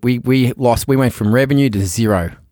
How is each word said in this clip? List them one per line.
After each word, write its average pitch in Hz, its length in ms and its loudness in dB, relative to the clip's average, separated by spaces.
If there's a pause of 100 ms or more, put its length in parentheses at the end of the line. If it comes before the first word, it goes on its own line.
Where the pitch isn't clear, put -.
we, 123 160 0
we 127 380 0
lost, 123 280 0
we 135 120 0
went 131 160 2
from 107 200 -2
revenue 135 360 2
to 98 160 -2
zero. 95 460 -2 (200)